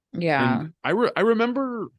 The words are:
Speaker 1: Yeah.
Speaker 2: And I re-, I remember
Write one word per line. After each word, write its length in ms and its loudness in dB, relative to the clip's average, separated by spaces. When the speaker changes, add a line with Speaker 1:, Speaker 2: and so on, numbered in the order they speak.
Speaker 1:
Yeah. 480 2
Speaker 2:
And 120 -8
I 80 -2
re-, 260 2
I 40 0
remember 680 0